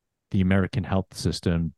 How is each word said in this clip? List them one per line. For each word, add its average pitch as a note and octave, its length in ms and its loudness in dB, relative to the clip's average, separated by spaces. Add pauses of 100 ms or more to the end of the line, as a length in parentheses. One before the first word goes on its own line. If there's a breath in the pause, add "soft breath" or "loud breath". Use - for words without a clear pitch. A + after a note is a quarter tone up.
(300)
the G2+ 100 0
American F#2 440 2
health - 300 -2
system E2+ 640 -2